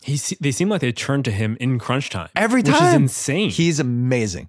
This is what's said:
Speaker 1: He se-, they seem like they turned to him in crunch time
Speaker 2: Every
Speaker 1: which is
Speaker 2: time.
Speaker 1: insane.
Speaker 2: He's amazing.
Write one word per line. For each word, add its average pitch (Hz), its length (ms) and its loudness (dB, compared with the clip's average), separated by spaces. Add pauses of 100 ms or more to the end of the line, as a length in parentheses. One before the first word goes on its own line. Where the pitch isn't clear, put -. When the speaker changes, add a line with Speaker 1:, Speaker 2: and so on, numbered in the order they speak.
Speaker 1:
He 143 140 -4
se-, - 240 -6
they 147 140 -2
seem 180 160 -2
like 202 100 -2
they 123 140 0
turned 139 320 -4
to 120 60 -2
him 110 280 -2
in 127 200 0
crunch 127 300 -4
time 85 240 -8
Speaker 2:
Every 226 280 2
Speaker 1:
which - 80 2
is 302 100 6
Speaker 2:
time. 339 240 6
Speaker 1:
insane. 147 460 0
Speaker 2:
He's 165 320 2
amazing. 123 680 0